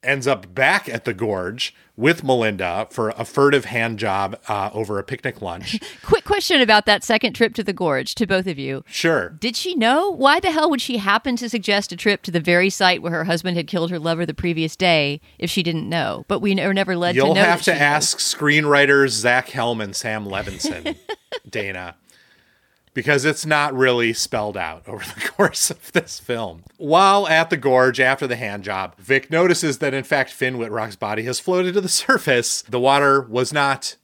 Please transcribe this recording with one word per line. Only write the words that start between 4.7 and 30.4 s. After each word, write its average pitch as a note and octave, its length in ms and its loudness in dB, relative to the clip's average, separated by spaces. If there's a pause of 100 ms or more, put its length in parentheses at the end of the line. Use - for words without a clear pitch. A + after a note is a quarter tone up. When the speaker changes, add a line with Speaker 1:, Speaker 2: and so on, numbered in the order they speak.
Speaker 1:
over G#2+ 240 -4
a G2 60 -6
picnic - 380 -8
lunch. F2+ 360 -8 (140)
Speaker 2:
<laughs> - 100 -20
Quick - 220 0
question F4+ 380 0
about G#3+ 240 4
that G#3 180 2
second A3+ 300 0
trip A3+ 220 0
to A3+ 100 -4
the G3+ 80 -4
gorge D3+ 420 -2
to A3+ 100 -2
both F#3 220 -2
of D#3+ 100 -6
you. C3+ 300 -8
Speaker 1:
Sure. C#3+ 440 0 (100)
Speaker 2:
Did A3+ 160 -4
she F4+ 180 -6
know? C#4 340 2
Why D4 300 2
the F#4 120 0
hell D#4 180 2
would C#4 100 0
she A#3+ 180 -4
happen G#3 380 0
to A#3 140 -6
suggest G3+ 420 -2
a F3 60 -12
trip G3+ 260 0
to F#3 80 -8
the E3+ 80 0
very F3 300 4
site F#3 320 2
where E3+ 100 -6
her D#3+ 140 -4
husband F3 320 -2
had D3 100 -4
killed E3+ 240 -2
her F3 80 -6
lover E3 260 -2
the E3 80 -8
previous D#3+ 440 -4
day D3+ 420 2 (180)
if E3+ 120 -6
she - 120 -2
didn't E3 280 -2
know? D3+ 400 -4
But F#3+ 100 0
we G3 160 0
ne-, F#3+ 160 0
never F#3+ 240 0
led F3 200 0
Speaker 1:
You'll C#3 180 4
Speaker 2:
to - 0 -
know F#3+ 120 4
Speaker 1:
have E3+ 200 2
Speaker 2:
that F3 80 2
Speaker 1:
to D3+ 40 0
Speaker 2:
she C#3+ 60 2
Speaker 1:
ask D3 320 2
Speaker 2:
knows. - 80 -6
Speaker 1:
screenwriters C#3+ 840 4
Zach B2 400 0
Helm A#2 320 -2
and G2 120 -8
Sam G#2+ 320 -6
Levinson, G2 680 -8 (260)
<laughs> - 280 -16
Dana. F#2 460 -8 (1000)
Because C3 280 0
it's D3+ 220 0
not D3 300 0
really B2 380 2
spelled G#2+ 440 -4
out D#2+ 300 -8
over G#2 180 -12
the - 240 -8
<laughs> - 60 -14
course - 340 0
of - 220 -14
this - 280 -4
film. G2 440 -8 (140)
While F#3+ 500 4
at D#3+ 240 4
the F3+ 40 0
gorge B2+ 440 4
after C3+ 260 2
the B2 100 -4
hand G#2 280 -8
job, F#2+ 340 -6
Vic C3 320 0
notices E3 480 2
that, C#3+ 160 -2
in C3+ 100 -4
fact, C3+ 280 0
Finn B2+ 240 -4